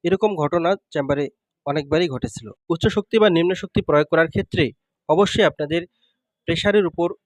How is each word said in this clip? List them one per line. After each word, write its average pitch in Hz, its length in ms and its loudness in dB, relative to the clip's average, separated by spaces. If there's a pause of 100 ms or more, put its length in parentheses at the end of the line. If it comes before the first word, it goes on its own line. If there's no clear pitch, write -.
এরকম 190 340 0
ঘটনা 165 340 0 (220)
চেম্বারে 143 320 -2 (420)
অনেকবারই 151 420 -2
ঘটেছিল। 120 380 -8 (220)
উচ্চ 165 180 -2
শক্তি 208 320 -2
বা 214 120 6
নিম্ন 170 240 2
শক্তি 190 280 -4
প্রয়োগ 151 300 2
করার 165 160 2
ক্ষেত্রে 175 360 -2 (440)
অবশ্যই 180 420 2
আপনাদের 156 300 -4 (640)
প্রেশারের 196 420 0
উপর 170 220 -2 (180)